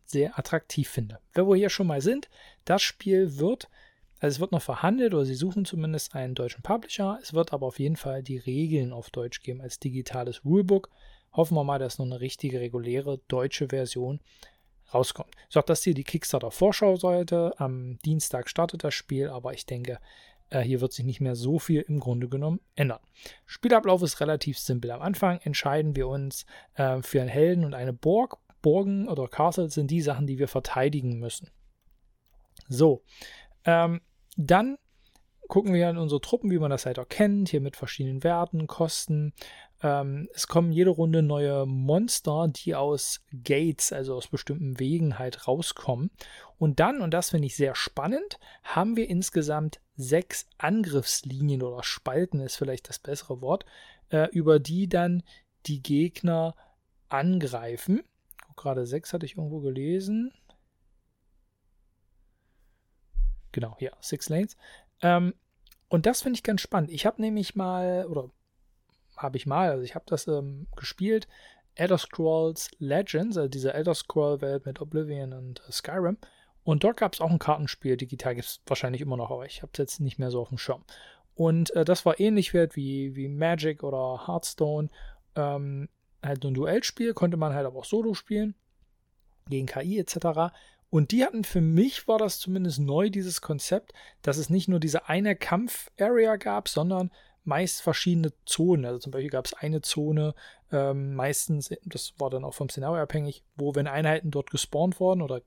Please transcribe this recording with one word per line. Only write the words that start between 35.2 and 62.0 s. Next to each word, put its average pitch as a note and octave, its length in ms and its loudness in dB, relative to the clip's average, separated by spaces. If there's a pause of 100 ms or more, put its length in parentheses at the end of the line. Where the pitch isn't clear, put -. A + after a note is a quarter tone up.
gucken G3 260 4
wir F3 160 4
in E3+ 80 -2
unsere D3 240 0
Truppen, A#3 300 0
wie F3 80 2
man D3 120 0
das C3 140 -2
halt B2+ 140 -4
auch B2 100 -10
kennt, G3+ 400 2
hier D3 120 2
mit C#3 140 -6
verschiedenen C3 480 -6
Werten, E3+ 420 0
Kosten. D3+ 680 -2 (500)
Ähm, C#3+ 500 0
es - 140 -6
kommen E3+ 240 4
jede F3 180 6
Runde E3 320 4
neue C#3+ 460 2
Monster, D#3 800 0
die D#3+ 260 -4
aus C#3 500 -2 (200)
Gates, D3 500 0
also C3+ 220 -6
aus B2+ 120 -8
bestimmten C#3+ 520 -4
Wegen D3+ 400 2
halt B2+ 280 -6
rauskommen. C3+ 640 -2 (480)
Und D3+ 220 2
dann, A#3+ 220 4
und E3 120 0
das E3+ 160 0
finde D3+ 160 2
ich B2+ 100 -6
sehr C3+ 200 2
spannend, C4 640 -4 (240)
haben A3 320 0
wir A3+ 120 0
insgesamt D#3 720 -2 (140)
sechs C#3+ 520 0 (100)
Angriffslinien C#3+ 1040 0
oder B2 220 -6
Spalten D3 560 -2
ist C3 160 -6
vielleicht C3+ 340 -4
das - 80 -10
bessere C#3 440 -8
Wort, D3+ 240 -2 (440)
äh, D#3 220 4
über D#3 280 6
die F3 300 -2
dann F3 320 2 (460)
die C#3+ 160 -4
Gegner E3 720 0 (540)
angreifen. C#3 920 0 (460)
Guck, - 100 -20
gerade C3+ 300 -4
sechs D3 260 -6
hatte E3 140 -4
ich - 100 -12
irgendwo D#3 220 -6
gelesen. F#3 760 -2 (3250)